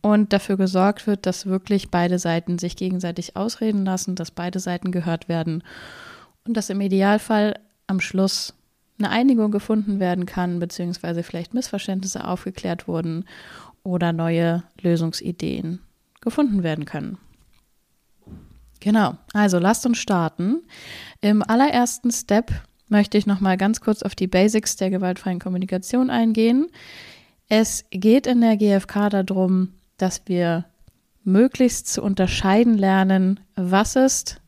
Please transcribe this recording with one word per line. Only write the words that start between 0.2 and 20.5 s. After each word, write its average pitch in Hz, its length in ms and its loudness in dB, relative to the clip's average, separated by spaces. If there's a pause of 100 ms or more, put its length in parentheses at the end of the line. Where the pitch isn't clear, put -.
dafür 196 240 -2
gesorgt 190 480 0
wird, 202 220 -2
dass 185 180 -6
wirklich 190 460 -2
beide 175 260 0
Seiten 170 400 -2
sich 175 180 -6
gegenseitig 180 640 -6
ausreden 208 480 -2
lassen, 185 300 -4
dass 165 160 -10
beide 180 280 -6
Seiten 180 320 -6
gehört 170 380 -4
werden 165 340 -4 (800)
und 226 140 -4
dass 202 140 -4
im 196 100 -4
Idealfall 208 800 2 (260)
am 190 160 -2
Schluss - 540 -2 (420)
eine 208 140 -2
Einigung 226 400 2
gefunden 208 480 -2
werden 180 260 0
kann, 180 340 -4
beziehungsweise 170 600 -6
vielleicht 170 320 -10
Missverständnisse 190 760 -6
aufgeklärt 180 600 -6
wurden 165 380 -6 (580)
oder 175 280 -2
neue 165 520 0 (180)
Lösungsideen 170 960 -2 (400)
gefunden 226 440 0
werden 156 220 -4
können. 147 340 -10 (1600)
Genau, 208 380 2 (160)
also 202 260 2
lasst 196 260 2
uns 233 140 0
starten. 185 640 -2 (580)